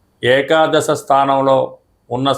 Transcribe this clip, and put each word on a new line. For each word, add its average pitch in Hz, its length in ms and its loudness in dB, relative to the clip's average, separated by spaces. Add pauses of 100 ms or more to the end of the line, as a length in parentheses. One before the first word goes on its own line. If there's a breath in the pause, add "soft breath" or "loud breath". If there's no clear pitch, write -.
(360)
ఏకాదశ 151 540 0 (120)
స్థానంలో 135 560 0 (580)
ఉన్న 135 220 -2